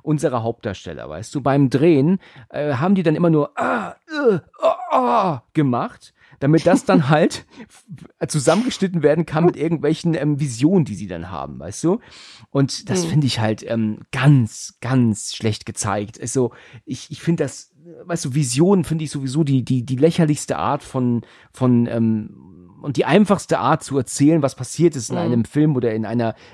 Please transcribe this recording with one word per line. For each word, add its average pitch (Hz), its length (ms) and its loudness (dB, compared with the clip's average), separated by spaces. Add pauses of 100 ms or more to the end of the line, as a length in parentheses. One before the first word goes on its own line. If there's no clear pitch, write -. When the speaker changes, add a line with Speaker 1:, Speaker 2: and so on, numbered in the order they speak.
Speaker 1:
unserer 143 400 -2
Hauptdarsteller, 92 680 -8
weißt 80 260 -14
du. 143 60 -6
Beim 135 300 2
Drehen, 160 480 4 (300)
äh, 143 260 -4
haben 175 200 0
die 190 80 2
dann 156 140 2
immer 170 140 2
nur, 147 280 0
"Ah, 240 380 -4 (340)
äh, 180 80 2 (240)
ah, 320 140 2 (160)
ah", 226 500 0 (100)
gemacht, 143 640 -4 (260)
damit 156 260 4
das 185 180 4
dann 160 240 4
Speaker 2:
<laughs> - 0 -
Speaker 1:
halt - 380 2 (220)
f-, - 600 -14
zusammengeschnitten 180 760 0
werden 151 240 2
kann 160 180 0
mit 170 120 4
irgendwelchen, 156 580 -2
ähm, 147 260 -2
Visionen, 147 440 2
die 104 100 -6
sie 98 140 -10
dann 87 220 -10
haben, 69 280 -10
weißt 82 260 -10
du? 190 140 0 (520)
Und - 400 -2
das 185 140 -2
Speaker 2:
Hm. 165 60 -6
Speaker 1:
finde 147 160 2
ich 120 140 -2
halt, 110 280 -2
ähm, 110 320 -4 (120)
ganz, 131 680 2
ganz 120 540 -2
schlecht - 320 -4
gezeigt. 107 540 -6
Also, 123 320 -2 (320)
ich, - 260 -12
ich 139 120 -14
finde 165 220 0
das, - 280 -10 (320)
weißt 170 220 -6
du, 127 80 -6
Visionen 156 500 4
finde 160 200 -4
ich 139 60 -8
sowieso 139 340 -2
die, 135 200 0
die, 127 220 -2
die 127 100 -4
lächerlichste 156 600 2
Art 117 240 -2
von, 123 400 -2 (300)
von, 120 340 4
ähm, 113 440 -2 (520)
und 147 160 -6
die 123 60 0
einfachste 175 540 2
Art 135 240 0
zu - 140 -6
erzählen, 143 460 2
was 135 120 -2
passiert 151 420 -2
ist 113 140 -8
in 123 60 -2
Speaker 2:
Mhm. - 60 -2
Speaker 1:
einem 117 220 0
Film 151 320 2
oder 117 180 -2
in 110 100 -4
einer, 113 300 -2 (200)